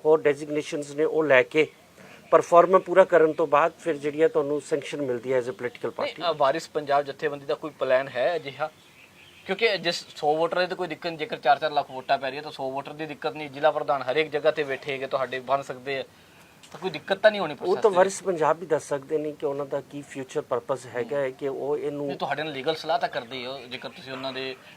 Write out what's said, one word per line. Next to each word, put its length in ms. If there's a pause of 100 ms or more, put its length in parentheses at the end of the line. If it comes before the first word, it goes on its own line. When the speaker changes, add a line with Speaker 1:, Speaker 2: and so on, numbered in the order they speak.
Speaker 1:
ਹੋਰ 160
ਡੈਜ਼ਿਗਨੇਸ਼ਨਸ 680
ਨੇ, 120
ਉਹ 200
ਲੈ 200
ਕੇ 240 (640)
ਪਰਫਾਰਮ 480
ਪੂਰਾ 240
ਕਰਨ 300
ਤੋਂ 140
ਬਾਅਦ 320
ਫਿਰ 180
ਜਿਹੜੀ 240
ਆ 60
ਤੁਹਾਨੂੰ 340
ਸੈਂਕਸ਼ਨ 400
ਮਿਲਦੀ 320
ਹੈ 60
as 60
a 40
political 540
Speaker 2:
ਨਹੀਂ, 100
Speaker 1:
party। 220
Speaker 2:
ਅ, 20
ਵਾਰਿਸ 320
ਪੰਜਾਬ 320
ਜਥੇਬੰਦੀ 440
ਦਾ 100
ਕੋਈ 240
ਪਲਾਨ 280
ਹੈ 280
ਅਜਿਹਾ? 360 (720)
ਕਿਉਂਕਿ 320
ਜਿਸ 280 (100)
ਸੌ 200
ਵੋਟਰ 240
ਦੀ 80
ਤਾਂ 100
ਕੋਈ 100
ਦਿੱਕਤ 200
ਨਹੀਂ, 100
ਜੇਕਰ 200
ਚਾਰ 220
ਚਾਰ 120
ਲੱਖ 200
ਵੋਟਾਂ 260
ਪੈ 120
ਰਹੀਆਂ 140
ਤਾਂ 80
ਸੌ 200
ਵੋਟਰ 220
ਦੀ 120
ਦਿੱਕਤ 280
ਨਹੀਂ। 160
ਜ਼ਿਲ੍ਹਾ 220
ਪ੍ਰਧਾਨ 300
ਹਰੇਕ 280
ਜਗ੍ਹਾ 220
ਤੇ 120
ਬੈਠੇ 300
ਹੈਗੇ, 140
ਤੁਹਾਡੇ 320
ਬਣ 220
ਸਕਦੇ 380
ਆ, 40 (680)
ਤਾਂ 80
ਕੋਈ 100
ਦਿੱਕਤ 280
ਤਾਂ 140
ਨਹੀਂ 100
ਹੋਣੀ 120
Speaker 1:
ਉਹ 40
ਤਾਂ 100
Speaker 2:
ਪ੍ਰਸ਼ਾਸਨ 220
ਦੀ? 60
Speaker 1:
ਵਾਰਿਸ 280
ਪੰਜਾਬ 380
ਹੀ 60
ਦੱਸ 160
ਸਕਦੇ 340
ਨੇ 140
ਕਿ 140
ਉਹਨਾਂ 200
ਦਾ 160
ਕੀ 200
ਫਿਊਚਰ 400
ਪਰਪਸ 440
ਹੈਗਾ 320
ਹੈ, 120
ਕਿ 180
ਉਹ 300
ਇਹਨੂੰ 300
Speaker 2:
ਨਹੀਂ, 100
ਤੁਹਾਡੇ 260
ਨਾਲ 100
ਲੀਗਲ 220
ਸਲਾਹ 240
ਤਾਂ 100
ਕਰਦੇ 280
ਹੀ 80
ਹੋ, 140
ਜੇਕਰ 300
ਤੁਸੀਂ 220
ਉਹਨਾਂ 220
ਦੇ, 220 (200)